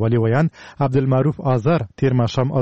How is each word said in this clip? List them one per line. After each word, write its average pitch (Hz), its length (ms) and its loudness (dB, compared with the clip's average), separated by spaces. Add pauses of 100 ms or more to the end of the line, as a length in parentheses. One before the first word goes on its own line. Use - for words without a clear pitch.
والي 113 180 2
ویان 127 300 2 (340)
عبدالمعروف 131 560 0 (120)
آذر 131 260 0 (160)
تیر 135 160 0 (100)
ماښام 127 400 -2